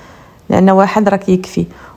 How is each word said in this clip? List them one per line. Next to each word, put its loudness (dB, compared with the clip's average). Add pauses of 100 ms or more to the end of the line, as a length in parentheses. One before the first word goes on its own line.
(500)
لان 2
واحد 2
راك -4
يكفي. -2 (300)